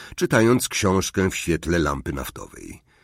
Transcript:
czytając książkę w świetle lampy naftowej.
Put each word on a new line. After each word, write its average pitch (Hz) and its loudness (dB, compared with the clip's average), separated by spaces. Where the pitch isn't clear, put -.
czytając 120 4
książkę 95 2
w - -6
świetle 82 0
lampy 71 -2
naftowej. - -12